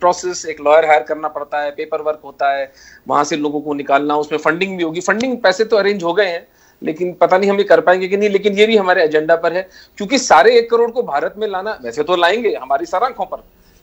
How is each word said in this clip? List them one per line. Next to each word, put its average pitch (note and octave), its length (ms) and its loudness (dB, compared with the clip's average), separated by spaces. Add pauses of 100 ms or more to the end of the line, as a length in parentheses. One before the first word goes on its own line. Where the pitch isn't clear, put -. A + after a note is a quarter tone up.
process, F3 420 -2
एक D3+ 160 -10
lawyer D#3 240 4
hire D#3 180 4
करना D#3 240 -6
पड़ता D3 340 -6
है, D3 100 -6
पेपर D#3 300 -8
वर्क D3+ 220 -6
होता C#3 300 -4
है, C3+ 180 -6 (360)
वहाँ C#3 160 2
से D#3 140 -2
लोगों D3 240 -4
को D3 120 -8
निकालना, C#3+ 420 0
उसमें D3+ 240 -2
funding F3+ 380 -2
भी F3 60 -4
होगी। E3 180 -6
Funding A#3 360 -2
पैसे G#3+ 280 0
तो A3 120 0
arrange G3 260 0
हो E3+ 100 -2
गए G3 140 2
हैं, F3 200 -8 (360)
लेकिन E3 300 -6
पता F3 240 2
नहीं G3+ 120 2
हम G3 80 2
ये G3+ 60 0
कर E3+ 180 4
पाएंगे F#3 260 2
कि G3 100 -2
नहीं, G#3 120 0
लेकिन G3 240 0
ये G#3 140 4
भी A3+ 100 2
हमारे F3+ 260 2
एजेंडा D#3 320 2
पर E3 180 -2
है, F#3 140 -4 (300)
क्योंकि G3+ 200 -2
साढ़े G#3+ 400 6
एक A#3 140 2
करोड़ A#3 200 2
को A#3 120 -4
भारत D3+ 340 -4
में G#3+ 100 -4
लाना, G3 360 -8
वैसे A#2+ 200 -6
तो F3 120 0
लाएंगे F#3 400 2
हमारी B2+ 300 -4
सर F#3+ 180 -2
आंखों A#3 220 -4
पर, C#3+ 120 -10 (460)